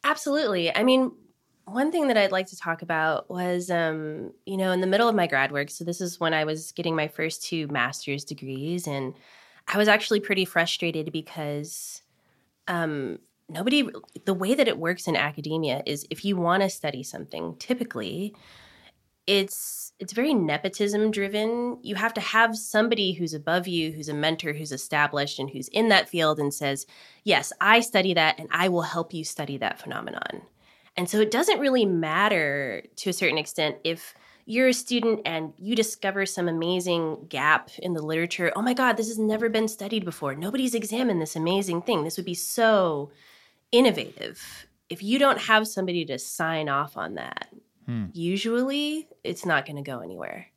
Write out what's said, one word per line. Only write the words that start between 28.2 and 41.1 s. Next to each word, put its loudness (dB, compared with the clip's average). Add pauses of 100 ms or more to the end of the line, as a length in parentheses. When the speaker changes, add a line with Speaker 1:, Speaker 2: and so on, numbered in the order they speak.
Speaker 1:
and -12
I 2
will 0
help -4
you -6
study -8
that -4
phenomenon." -8 (520)
And -2
so 2
it 6
doesn't 2
really 4
matter, 2 (140)
to -4
a -2
certain 2
extent, -2
if -6 (300)
you're 4
a 4
student 0
and -4
you -2
discover 0
some -2
amazing 0
gap 2 (100)
in -2
the -2
literature. 0
"Oh -2
my 2
God, 2
this -2
has -6
never 2
been 2
studied -4
before. -4
Nobody's -2
examined 0